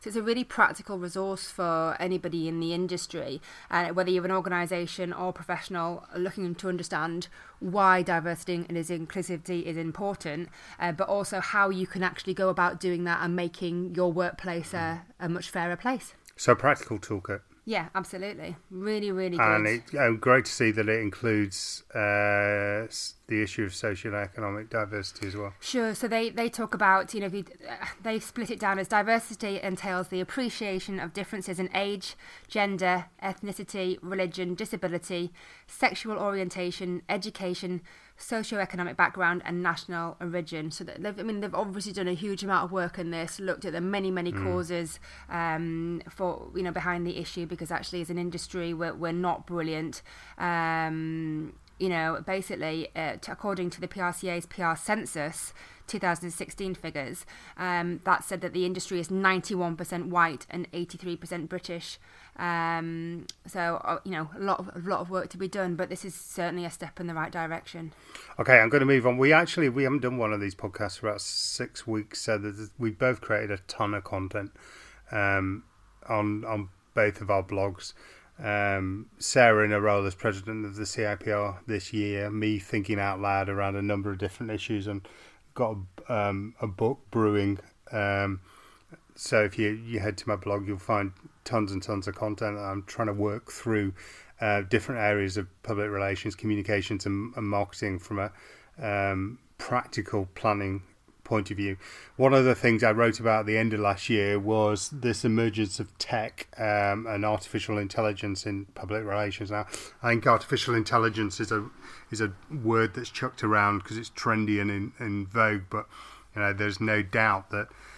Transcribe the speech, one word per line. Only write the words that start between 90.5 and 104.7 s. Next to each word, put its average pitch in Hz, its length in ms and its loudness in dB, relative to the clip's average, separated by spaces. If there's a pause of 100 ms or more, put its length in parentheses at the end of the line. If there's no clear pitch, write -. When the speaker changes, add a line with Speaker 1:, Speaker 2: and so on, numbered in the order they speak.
Speaker 2:
you'll 101 100 -2
find 98 360 0 (320)
tons 107 280 0
and 95 100 -2
tons 101 240 -4
of 101 80 -2
content. 104 440 -4
I'm 98 240 -4
trying 110 260 -4
to 104 60 0
work 104 360 -2
through, 104 440 0 (480)
uh, 104 200 4
different 113 380 0
areas 104 380 2
of 95 80 -2 (160)
public 104 280 0
relations, 98 440 -2
communications, 104 720 0
and, 101 320 -2
and 107 100 -4
marketing 101 500 -2
from 98 200 -6
a, 101 140 -2 (460)
um, 101 600 0 (180)
practical 110 800 -2
planning 101 480 0 (420)
point 107 260 0
of 98 60 -6
view. 98 200 0 (400)
One 131 180 8
of 131 100 10
the 127 100 8
things 117 300 6
I 110 80 8
wrote 113 260 4
about 110 220 4
at 104 60 -2
the 107 100 4
end 110 160 4
of 107 80 0
last 101 280 2
year 101 300 4
was 107 520 4